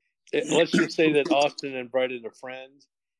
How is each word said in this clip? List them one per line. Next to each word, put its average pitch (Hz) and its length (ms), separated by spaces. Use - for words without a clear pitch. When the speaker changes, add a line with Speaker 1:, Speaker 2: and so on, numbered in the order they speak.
Speaker 1:
It, 151 180
let's 156 200
just 170 220
say 156 200
that 143 140
Speaker 2:
<laughs> - 40
Speaker 1:
Austin 139 440
invited 127 500
a 107 60
friend, 131 520